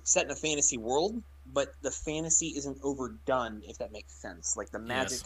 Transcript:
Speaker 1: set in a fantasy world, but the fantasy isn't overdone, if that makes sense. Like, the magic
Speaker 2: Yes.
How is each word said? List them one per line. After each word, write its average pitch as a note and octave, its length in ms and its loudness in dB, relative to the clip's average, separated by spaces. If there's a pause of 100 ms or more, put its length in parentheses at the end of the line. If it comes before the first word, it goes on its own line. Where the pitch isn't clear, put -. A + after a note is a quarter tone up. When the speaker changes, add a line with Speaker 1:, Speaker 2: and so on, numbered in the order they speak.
Speaker 1:
set E3+ 200 6
in C#3 60 -6
a C3+ 40 -2
fantasy D3 420 2
world, D#3 460 2 (220)
but C3+ 240 2 (120)
the F3 100 0
fantasy D#3+ 680 0
isn't C#3 260 -6
overdone, B2 800 0
if - 160 -14
that A2+ 120 -6
makes G#2 300 -14
sense. E2+ 360 -4
Like, G2+ 140 -6
the G#2+ 80 -6
magic B2 420 -2
Speaker 2:
Yes. - 40 -12